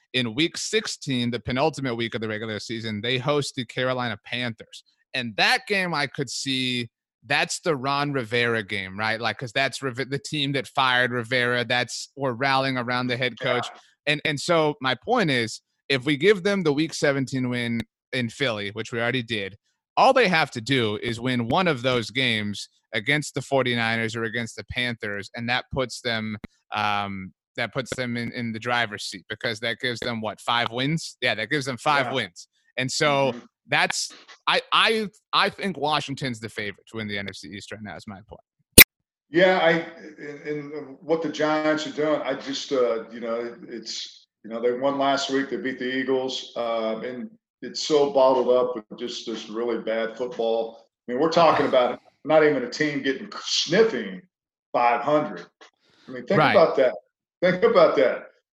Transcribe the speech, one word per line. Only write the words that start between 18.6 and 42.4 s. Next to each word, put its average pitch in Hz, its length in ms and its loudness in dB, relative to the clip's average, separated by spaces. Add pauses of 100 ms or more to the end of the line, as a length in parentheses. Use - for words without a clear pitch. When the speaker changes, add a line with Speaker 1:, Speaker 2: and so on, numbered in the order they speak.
Speaker 1:
which 107 200 -8
we 117 80 -2
already 117 240 0
did, 104 320 -4 (420)
all 214 160 8
they 254 160 6
have 160 220 4
to 123 100 -6
do 110 420 2
is 117 160 -4
win 120 280 0
one 175 200 2
of 139 140 0
those 123 300 0
games 107 580 -2 (240)
against 143 420 -2
the 139 60 -2
forty-niners 117 720 0
or 113 80 -4
against 113 320 -6
the 110 160 -12
Panthers, 113 640 -6
and 120 140 -6
that 123 240 -2
puts 131 280 -4
them, 110 360 -4 (380)
um, 101 580 -2 (220)
that 117 180 -6
puts 131 220 -6
them 123 220 -4
in, 120 160 -6
in 120 200 -6
the 110 60 -8
driver's 113 460 -2
seat 92 240 -12
because 113 320 -4
that 117 180 -4
gives 120 200 -4
them, 117 220 -4
what, 107 180 -6
five 120 300 0
wins? 135 520 -4
Yeah, 123 120 2
that 107 160 -4
gives 143 160 -2
them 127 120 -6
five 143 300 2
Speaker 2:
Yeah. 110 60 -4
Speaker 1:
wins. 107 340 -6 (300)
And 127 140 -2
so 139 400 4
Speaker 2:
Mm-hmm. 120 80 -10 (300)
Speaker 1:
that's, 165 440 0 (320)
I, 170 160 2 (100)
I, 214 360 4 (260)
I 180 160 4
think 180 260 -4
Washington's 139 640 -4
the 110 100 -10
favorite 104 400 -8
to 113 80 -10
win 107 100 -4
the 101 100 -4
N 98 100 -6
F 98 80 -12
C - 120 -16
East 98 240 -14
right 107 100 -12
now 98 140 -10
is 92 100 -16
my 101 220 -14
point. - 140 -18 (920)
Speaker 2:
Yeah, 185 260 6
I, 165 140 4 (760)
and, 147 240 -8
and 135 300 -12
what 160 220 0
the 151 60 -2
Giants 151 580 0
are 135 40 -8
doing, 147 300 2
I 131 140 -2
just, 135 360 -8